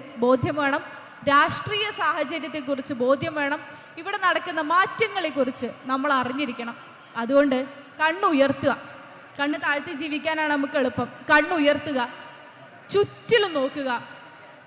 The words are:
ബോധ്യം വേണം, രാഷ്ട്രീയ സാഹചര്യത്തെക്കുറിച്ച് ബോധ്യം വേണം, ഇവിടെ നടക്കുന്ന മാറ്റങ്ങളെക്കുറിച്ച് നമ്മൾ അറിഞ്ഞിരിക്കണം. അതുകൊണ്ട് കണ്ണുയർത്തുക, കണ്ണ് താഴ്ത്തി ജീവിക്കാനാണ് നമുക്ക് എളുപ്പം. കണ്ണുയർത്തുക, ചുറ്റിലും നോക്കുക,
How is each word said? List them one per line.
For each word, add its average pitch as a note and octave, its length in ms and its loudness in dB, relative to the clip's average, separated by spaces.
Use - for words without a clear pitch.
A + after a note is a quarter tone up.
ബോധ്യം C4 380 4
വേണം, C#4+ 200 0
രാഷ്ട്രീയ F4 540 2
സാഹചര്യത്തെക്കുറിച്ച് D4+ 920 -2
ബോധ്യം C#4 360 2
വേണം, C#4+ 220 -2
ഇവിടെ G4+ 240 -4
നടക്കുന്ന E4 360 0
മാറ്റങ്ങളെക്കുറിച്ച് D#4 960 0
നമ്മൾ C4+ 180 0
അറിഞ്ഞിരിക്കണം. B3 540 -4
അതുകൊണ്ട് C#4 360 4
കണ്ണുയർത്തുക, D#4 720 2
കണ്ണ് D4 260 -2
താഴ്ത്തി C#4+ 360 -2
ജീവിക്കാനാണ് D#4 540 -2
നമുക്ക് C#4+ 260 0
എളുപ്പം. B3 260 -2
കണ്ണുയർത്തുക, D4+ 680 4
ചുറ്റിലും G4+ 680 2
നോക്കുക, C#4 300 -2